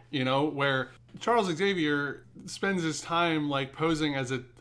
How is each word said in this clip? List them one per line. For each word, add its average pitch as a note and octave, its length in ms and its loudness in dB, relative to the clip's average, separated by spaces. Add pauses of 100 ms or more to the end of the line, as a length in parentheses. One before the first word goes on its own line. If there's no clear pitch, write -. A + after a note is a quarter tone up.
You C3 160 -2
know, C3+ 200 2
where C#3 440 0 (300)
Charles A3 360 2
Xavier D3+ 680 0 (240)
spends G3 340 -2
his D#3+ 180 -2
time, E3 480 0
like, C3+ 260 -2
posing D#3 420 0
as B2+ 160 -2
a, B2+ 100 -2 (200)